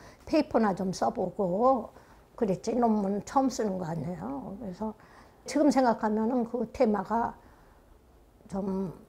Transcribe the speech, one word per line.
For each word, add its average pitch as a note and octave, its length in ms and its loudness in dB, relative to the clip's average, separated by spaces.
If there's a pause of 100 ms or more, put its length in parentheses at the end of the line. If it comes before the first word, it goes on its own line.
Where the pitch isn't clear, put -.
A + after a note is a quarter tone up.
(280)
페이퍼나 A#3 480 2
좀 F#3+ 180 -2
써보고 G#3 960 0 (460)
그랬지 G3+ 400 -2
논문 G#3+ 500 2
처음 C4+ 240 2
쓰는 G3+ 300 -2
거 F3 60 -6
아니에요." F3 720 -8
그래서 G#3+ 340 -8 (500)
지금 D4 280 2
생각하면은 A3+ 720 2
그 A3+ 280 -4
테마가 G#3+ 640 0 (1120)
좀 F#3+ 460 -4 (160)